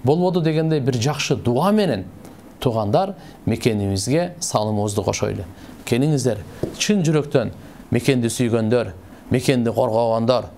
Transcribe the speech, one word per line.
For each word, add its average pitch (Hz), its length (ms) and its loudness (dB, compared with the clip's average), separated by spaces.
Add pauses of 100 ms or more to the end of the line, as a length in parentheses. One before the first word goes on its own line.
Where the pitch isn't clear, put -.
болбоду 175 380 2
дегенде 160 400 0
бир 123 200 0
жакшы 143 340 0
дуа 123 360 2
менен, 165 340 0 (540)
туугандар, 127 560 0 (300)
мекенибизге 113 920 0
салымыбызды 107 640 -2
кошойлу. 104 440 -2 (380)
Келиңиздер, 123 580 0 (340)
чын 202 300 0
жүрөктөн 139 460 0 (380)
мекенди 120 360 2
сүйгөндөр, 113 640 0 (380)
мекенди 123 420 2
коргогондор 113 880 2